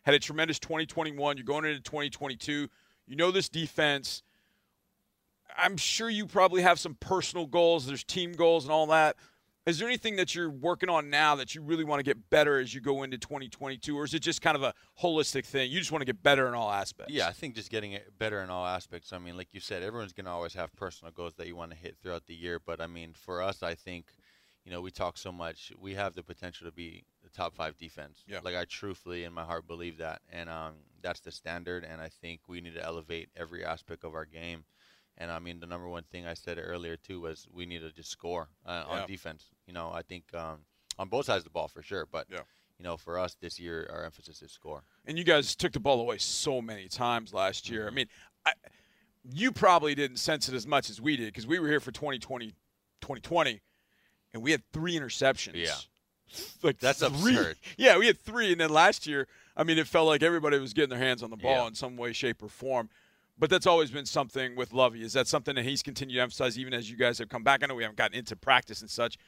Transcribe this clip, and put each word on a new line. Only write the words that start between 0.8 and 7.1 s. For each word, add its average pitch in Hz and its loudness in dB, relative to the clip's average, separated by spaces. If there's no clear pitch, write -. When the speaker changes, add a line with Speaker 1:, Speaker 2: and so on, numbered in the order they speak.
Speaker 1:
twenty-one. 147 -2
You're 131 -12
going 147 0
into 147 -2
twenty 143 -4
twenty-two. 143 -6
You 131 -10
know 170 4
this 185 2
defense. 147 0
I'm 180 2
sure - -2
you 214 -2
probably 185 4
have 175 6
some 156 -8
personal 175 -2